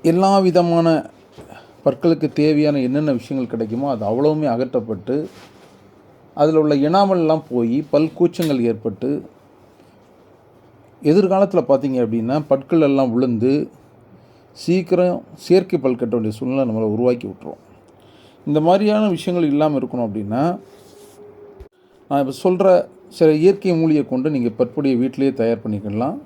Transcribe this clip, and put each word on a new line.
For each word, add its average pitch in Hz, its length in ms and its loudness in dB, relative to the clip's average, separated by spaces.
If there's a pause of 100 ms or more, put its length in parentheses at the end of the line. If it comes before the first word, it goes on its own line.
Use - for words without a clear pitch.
எல்லா 190 360 2
விதமான 170 720 2 (720)
பற்களுக்கு 151 480 0
தேவையான 147 480 2
என்னென்ன 139 320 -2
விஷயங்கள் 127 380 -6
கிடைக்குமோ 117 400 -4
அது 110 200 -4
அவ்வளவுமே 151 440 0
அகற்றப்பட்டு, 123 720 -6 (1040)
அதுல 156 260 2
உள்ள 151 140 0
எனாமல்லாம் 160 760 0
போய் 123 400 -2
பல் 156 180 2 (100)
கூச்சங்கள் 165 420 0
ஏற்பட்டு, 117 480 -4 (1900)
எதிர்காலத்துல 190 680 2
பார்த்தீங்க 135 340 2
அப்படின்னா 113 320 -2 (120)
பற்கள் 135 320 0
எல்லாம் 135 340 2
விழுந்து 127 540 0 (840)
சீக்கிரம் 180 680 -2 (120)
செயற்கை 185 440 0
பல் 127 180 0
கட்ட 120 200 -4
வேண்டிய 107 220 -2
சூழ்நிலை 135 320 -2
நம்மளை 110 240 -2
உருவாக்கி 120 320 0
விட்டுரும். 92 340 -14 (840)
இந்த 147 140 0
மாதிரியான 208 480 2
விஷயங்கள் 175 420 -2
இல்லாம 147 280 0
இருக்கணும் 123 300 -4
அப்படின்னா, 107 360 -4 (1600)
நான் 139 160 0
இப்ப 135 100 -6 (100)
சொல்ற 185 420 4 (220)
சில 160 240 4
இயற்கை 180 440 2
மூலிகை 156 300 2
கொண்டு 131 240 -2
நீங்க 123 180 0 (100)
பற்பொடியை 127 380 0
வீட்டிலேயே 127 360 0
தயார் 113 320 -2
பண்ணிக்கலாம். 110 600 -4